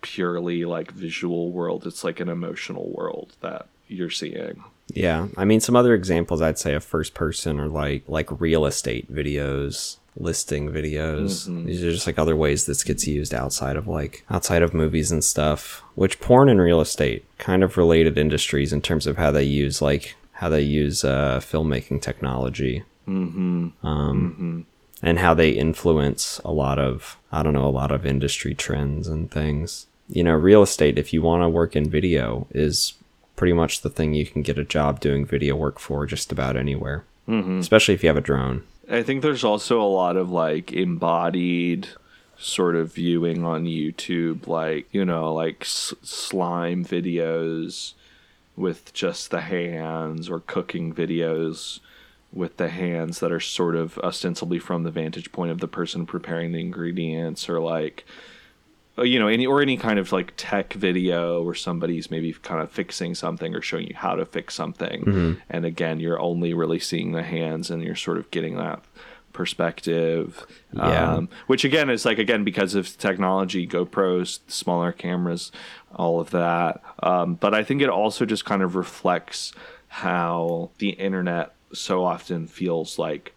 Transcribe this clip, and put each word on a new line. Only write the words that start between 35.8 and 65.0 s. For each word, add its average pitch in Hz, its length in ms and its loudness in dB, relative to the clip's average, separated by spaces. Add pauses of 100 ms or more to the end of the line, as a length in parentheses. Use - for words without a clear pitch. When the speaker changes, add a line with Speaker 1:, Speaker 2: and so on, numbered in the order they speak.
Speaker 2:
for 71 260 -4
just 73 240 -6
about 65 260 -2
anywhere, 69 460 -4 (240)
Speaker 1:
Mm-hmm. 92 320 -2
Speaker 2:
especially 101 360 6
if 85 100 -2
you 85 40 10
have 76 80 6
a 71 40 2
drone. 65 420 0 (280)
Speaker 1:
I 117 120 0
think 135 200 -2
there's 143 200 2
also 110 380 4
a 104 80 4
lot 92 280 4
of, 92 140 0
like, 82 420 0
embodied 87 1160 0 (480)
sort 87 400 0
of 82 180 -2
viewing 85 500 0
on 82 200 -2
YouTube, 82 840 -4
like, 80 460 -2
you 101 120 0
know, 80 300 0
like, 80 280 -4
s-, - 400 -6
slime 87 800 -4
videos 82 1120 -4 (600)
with - 380 -6
just - 380 -4
the 85 100 -4
hands, 80 880 -6
or 87 120 -6
cooking 85 540 -6
videos 82 840 -2 (520)
with 90 260 -6
the 85 100 -2
hands 85 520 -4
that 85 120 0
are 82 80 -2
sort 85 360 -2
of 82 220 -4
ostensibly 87 600 -4
from 85 260 -4
the 85 60 -4
vantage 80 420 -8
point 87 180 -4
of 82 100 -4
the 87 80 -6
person 87 380 -6
preparing 85 460 -6
the 85 80 -4
ingredients, 85 880 -6
or, 85 120 -2
like, 82 440 -4 (920)
uh, 123 40 0
you 123 160 4
know, 107 80 6
any, 113 200 4
or 139 160 4
any 135 160 2
kind 107 200 2
of, 92 140 -2
like, 92 240 -2
tech - 380 -4
video 87 680 0
where 85 120 -4
somebody's 85 560 -4
maybe 82 240 -4
kind - 260 -6
of 80 100 -6
fixing 90 440 -6
something 85 400 -6
or 82 80 -6
showing - 240 -6
you - 80 -12
how 92 200 -4
to 87 120 -4
fix - 280 -8
something. - 480 -6